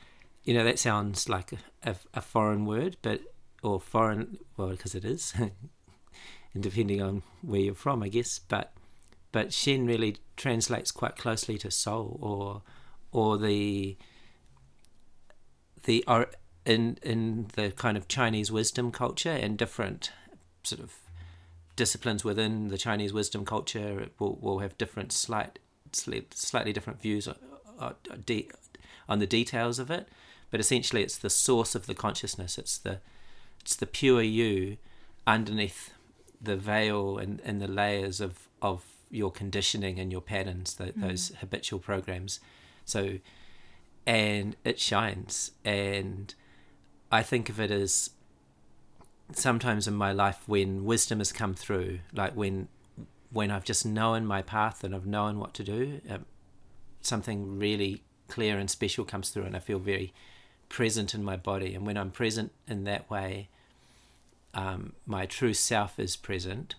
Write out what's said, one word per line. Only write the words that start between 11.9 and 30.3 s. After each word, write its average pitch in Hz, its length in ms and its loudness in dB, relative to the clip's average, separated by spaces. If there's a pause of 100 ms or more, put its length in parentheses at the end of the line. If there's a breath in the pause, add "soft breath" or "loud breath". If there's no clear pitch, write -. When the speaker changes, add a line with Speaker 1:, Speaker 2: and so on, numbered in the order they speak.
Speaker 1:
or, 101 420 -4 (500 soft breath)
or 107 260 4
the, 101 600 2 (1900 soft breath)
the 117 240 4
or-, 120 220 6 (360)
in, 113 380 4
in 113 500 0
the 104 180 0
kind 104 260 0
of 101 100 -8
Chinese 110 440 2
wisdom 110 400 0
culture 127 400 -2
and 107 260 0
different 101 540 -2 (520 loud breath)
sort - 180 -6
of - 120 -14 (800 soft breath)
disciplines 110 480 0
within 110 440 2
the 95 100 -2
Chinese 104 360 0
wisdom 104 320 -2
culture 104 600 -4 (120)
will, 101 220 0
will 101 180 0
have 98 180 -6
different 107 340 -4
slight, - 460 -2 (340)
sli-, - 420 -4
slightly 110 400 -2
different 107 280 -8
views 104 260 -2
o-, - 80 -8 (440)
o-, - 160 -8 (300)
de-, - 240 -2 (600 loud breath)
on 104 100 2
the 104 80 4
details 120 520 2
of 127 100 -4
it, 175 180 -4 (440 loud breath)